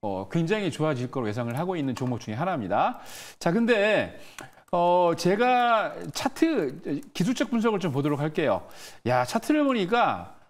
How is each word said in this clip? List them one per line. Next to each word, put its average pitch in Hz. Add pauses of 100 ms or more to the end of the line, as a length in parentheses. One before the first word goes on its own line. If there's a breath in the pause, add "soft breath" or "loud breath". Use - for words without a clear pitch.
어, 95
굉장히 175
좋아질 131
거로 120
예상을 117
하고 180
있는 135
종목 123
중에 107
하나입니다. 147 (400 loud breath)
자, 170
근데, 208 (540 loud breath)
어, 175
제가 233 (200)
차트, 180 (120)
기술적 233
분석을 220
좀 165
보도록 143
할게요. 147 (420 loud breath)
야, 120
차트를 302
보니까 196 (140)